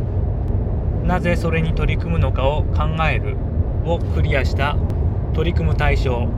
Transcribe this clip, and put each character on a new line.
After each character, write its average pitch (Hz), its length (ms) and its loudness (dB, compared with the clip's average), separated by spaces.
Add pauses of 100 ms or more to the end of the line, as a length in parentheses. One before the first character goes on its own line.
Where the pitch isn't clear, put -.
(1040)
な 175 160 0
ぜ 175 160 0
そ 165 140 0
れ 160 120 0
に 160 120 0
取 131 220 0
り 117 40 -2
組 165 120 -2
む 165 60 0
の 135 140 2
か 127 140 0
を 147 180 0
考 - 180 0 (280)
え 120 80 0
る - 200 -2 (480)
を 170 120 0
ク - 220 -2
リ 151 160 2
ア 131 80 2
し - 100 2
た 139 220 0 (560)
取 156 200 0
り - 40 0
組 160 140 2
む 139 40 2
対 147 220 2
象、 120 420 0